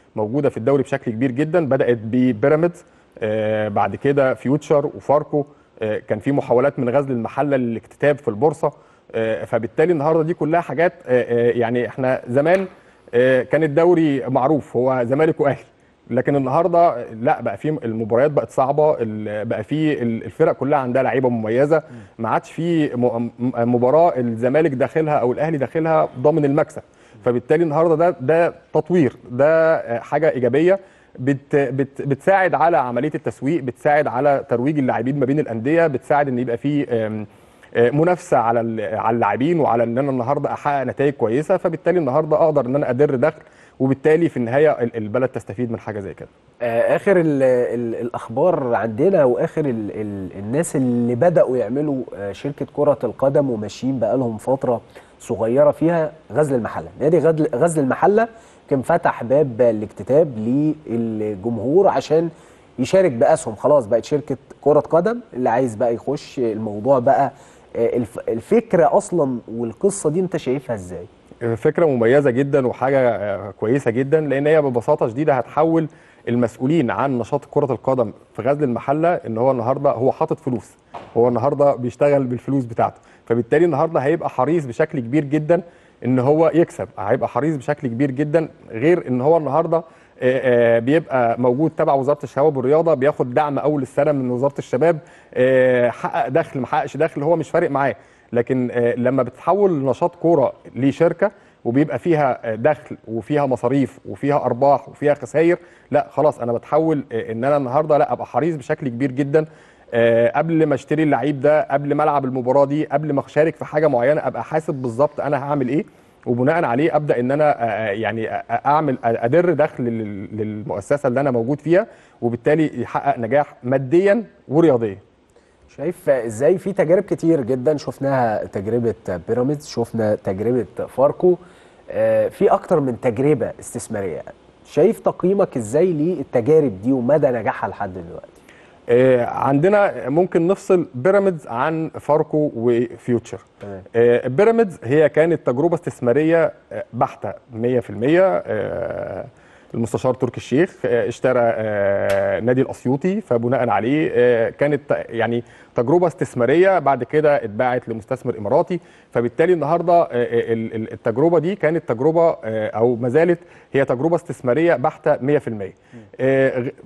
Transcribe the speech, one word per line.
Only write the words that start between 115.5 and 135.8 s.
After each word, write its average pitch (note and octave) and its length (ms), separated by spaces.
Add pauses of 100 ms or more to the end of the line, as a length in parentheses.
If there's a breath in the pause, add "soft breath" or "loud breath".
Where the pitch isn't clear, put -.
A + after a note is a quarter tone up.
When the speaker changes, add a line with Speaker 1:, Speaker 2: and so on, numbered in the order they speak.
Speaker 1:
ايه، C#3+ 160 (420 soft breath)
وبناء B2+ 380
عليه C#3+ 320
ابدا D3 240
ان B2 100
انا، D3 320
آه، - 40
آه، G#2+ 240
يعني، G#2+ 400
آه، - 20 (180)
آه، A#2 160
اعمل، C#3+ 380
آه، A#2 200
ادر E3+ 280
دخل D3 320
لل-، G#2+ 520
للمؤسسه G#2+ 680
اللي B2+ 140
انا C#3+ 100
موجود B2 300
فيها، F3+ 260 (360 loud breath)
وبالتالي B2 600
يحقق C3+ 360
نجاح B2 440
مادياً E3 640 (240)
ورياضياً. B2 500 (800 soft breath)
Speaker 2:
شايف D#3 340
ازاي B2+ 480
في - 140
تجارب F3+ 300
كتير E3 380
جدًا C3 360
شفناها، C3 680
تجربه A2 500 (340)
بيراميدز، C3 380
شفنا A2+ 480
تجربه G#2 520 (300)
فاركو، D3 400 (540 loud breath)
آه، - 380
في - 200
اكتر F#3 320
من B2+ 200
تجربه B2 600
استثماريه، G2 600 (440)
شايف G3 340
تقييمك F#3 560
ازاي C#3 360